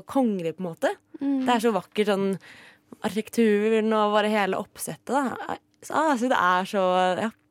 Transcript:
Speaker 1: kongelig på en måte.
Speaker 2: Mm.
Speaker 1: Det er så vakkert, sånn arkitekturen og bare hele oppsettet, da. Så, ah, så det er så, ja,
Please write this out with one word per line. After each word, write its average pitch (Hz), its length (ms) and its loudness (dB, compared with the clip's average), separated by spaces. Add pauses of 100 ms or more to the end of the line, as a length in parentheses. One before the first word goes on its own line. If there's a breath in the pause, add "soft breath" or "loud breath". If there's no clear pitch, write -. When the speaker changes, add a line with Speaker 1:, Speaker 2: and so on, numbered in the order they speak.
Speaker 1:
kongelig 202 520 0
på - 40 -10
en 180 100 -6
måte. 269 220 -2 (280)
Speaker 2:
Mm. 277 260 -2
Speaker 1:
Det 247 80 2
er 233 60 0
så 226 120 0
vakkert, 196 340 -2
sånn 196 320 0 (680 loud breath)
arkitekturen 220 880 2
og 208 220 2
bare 214 180 2
hele 196 280 0
oppsettet, - 540 -10
da. - 420 -4 (240)
Så, - 160 -10
ah, 302 200 2
så 233 120 0
det 254 80 2
er 180 320 2
så, 196 140 -2 (340)
ja, 220 140 -2 (200)